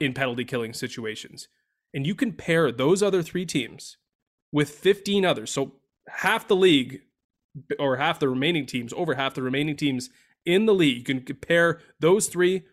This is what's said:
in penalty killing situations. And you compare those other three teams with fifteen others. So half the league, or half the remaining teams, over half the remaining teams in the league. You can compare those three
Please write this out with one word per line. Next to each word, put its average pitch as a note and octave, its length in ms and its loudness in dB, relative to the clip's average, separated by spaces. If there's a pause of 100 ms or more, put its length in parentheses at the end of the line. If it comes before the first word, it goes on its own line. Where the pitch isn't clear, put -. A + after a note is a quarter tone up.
in C#3 120 -2
penalty B2 320 -4
killing A#2 300 -6
situations. - 720 -12 (460)
And C#3 120 -4
you F#3+ 80 -2
compare E3 560 0
those C#3+ 320 2
other F#3+ 200 2
three F3+ 240 -6
teams - 500 -6 (560)
with D3 160 2
fifteen G3+ 560 0
others. A#2 260 0
So - 260 -4 (320)
half G#3+ 380 -2
the G#3 100 4
league, C#3+ 440 4 (760)
or C3+ 180 0
half D#3 240 -2
the C#3+ 80 2
remaining C#3+ 380 0
teams, A#2+ 260 -8
over D#3+ 220 -2
half C3+ 180 -2
the C3+ 100 -8
remaining C#3+ 340 -2
teams C3 340 -2 (360)
in F3+ 180 4
the A3 80 4
league. D#3+ 240 4
You B2 80 -12
can C3 160 -2
compare E3 600 0 (200)
those F#3 280 4
three F3+ 340 0 (100)